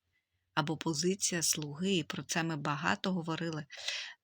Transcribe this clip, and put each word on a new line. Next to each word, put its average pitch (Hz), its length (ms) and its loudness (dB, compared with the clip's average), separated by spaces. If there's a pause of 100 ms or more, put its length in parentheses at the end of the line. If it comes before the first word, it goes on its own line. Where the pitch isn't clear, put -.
(560)
або 156 220 0
позиція 170 640 0
слуги, 156 540 0
і 160 80 4
про - 200 -6
це 165 200 0
ми 160 140 0
багато 151 540 0
говорили 165 540 -2 (580)